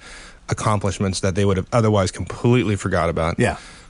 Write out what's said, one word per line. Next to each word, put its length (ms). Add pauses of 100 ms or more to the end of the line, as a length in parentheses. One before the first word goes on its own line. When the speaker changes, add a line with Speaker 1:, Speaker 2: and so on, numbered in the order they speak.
(500)
Speaker 1:
accomplishments 680
that 140
they 120
would 100
have 160
otherwise 380
completely 640
forgot 320
about. 300
Speaker 2:
Yeah. 180 (340)